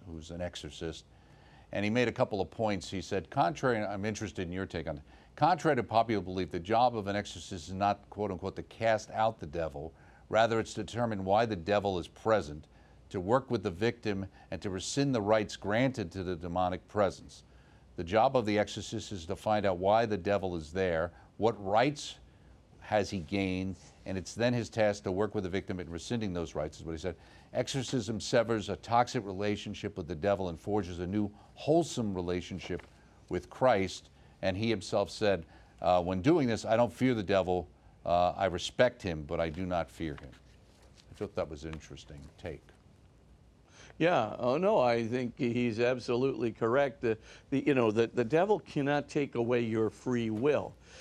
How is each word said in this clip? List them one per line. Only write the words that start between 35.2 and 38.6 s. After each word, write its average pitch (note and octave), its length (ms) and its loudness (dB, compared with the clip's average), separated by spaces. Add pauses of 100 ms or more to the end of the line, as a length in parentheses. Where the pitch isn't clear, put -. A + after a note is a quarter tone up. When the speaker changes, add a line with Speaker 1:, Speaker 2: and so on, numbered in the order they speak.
Speaker 1:
uh, F2+ 200 6
"When F#2 200 0
doing D3 260 4
this, A2 160 0
I A2 120 4
don't A#2 160 4
fear B2+ 220 2
the A2 80 -2
devil. F2+ 460 2 (380)
Uh, F2 300 4
I G2 100 0
respect F2+ 560 0